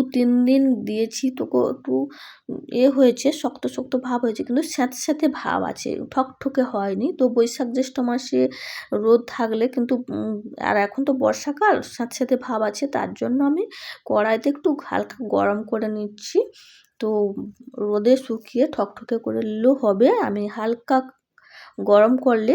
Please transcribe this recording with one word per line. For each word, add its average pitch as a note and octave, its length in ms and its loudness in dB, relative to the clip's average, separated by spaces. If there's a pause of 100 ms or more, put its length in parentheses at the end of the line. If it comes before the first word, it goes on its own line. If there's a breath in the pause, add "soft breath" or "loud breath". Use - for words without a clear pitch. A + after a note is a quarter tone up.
তিন B3 200 2 (160)
দিন C4+ 180 4 (200)
দিয়েছি, A3 480 -2
তো B3 140 -6
কো-, - 240 2
একটু - 240 -6 (800 loud breath)
এ B3 160 2
হয়েছে, B3+ 420 4
শক্ত - 360 -6
শক্ত B3+ 300 -6
ভাব B3+ 240 -4
হয়েছে, A3+ 220 -2
কিন্তু C4 240 0
স্যাঁতস্যাঁতে D4 640 -2
ভাব - 300 -4
আছে, - 260 -6 (200)
ঠকঠকে C4 540 -2
হয়নি। G3+ 520 -2
তো C4+ 140 0
বৈশাখ A#3+ 420 0
জ্যৈষ্ঠ C4 280 -2
মাসে B3 400 -2 (540 loud breath)
রোদ A3+ 340 4
থাকলে A3 400 -2
কিন্তু, B3 260 -2 (160)
উম, G#3+ 260 -4 (260)
আর - 160 2
এখন G3+ 260 0
তো C#4+ 100 2
বর্ষাকাল, C#4+ 600 0 (100)
স্যাঁতস্যাঁতে B3 520 -4
ভাব A#3 240 -6
আছে, G#3+ 260 -2
তার G#3+ 260 -4
জন্য A#3 300 -2
আমি D#4 200 2 (420 loud breath)
কড়াইতে A3 440 2
একটু C#4+ 200 0 (120)
হালকা G3+ 360 -4 (120)
গরম G3+ 340 2
করে A3 240 -4
নিচ্ছি। G#3 500 -8 (640 soft breath)
তো A3 100 -2 (720)
রোদে G#3 380 2
শুকিয়ে A#3+ 540 -4
ঠকঠকে - 480 -4
করে A3+ 220 -4
নিলেও A3 380 2
হবে। G#3+ 280 4 (140)
আমি G#3 260 -2
হালকা A#3 500 -2 (800 loud breath)
গরম G#3 400 6
করলে A#3+ 380 4